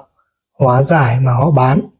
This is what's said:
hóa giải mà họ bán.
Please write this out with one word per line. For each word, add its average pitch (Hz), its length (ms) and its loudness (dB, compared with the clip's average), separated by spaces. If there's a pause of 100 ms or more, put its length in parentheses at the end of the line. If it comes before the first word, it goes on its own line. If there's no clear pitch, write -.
(580)
hóa 131 240 2
giải 139 380 0
mà 131 120 0
họ 131 180 0
bán. 131 300 0 (200)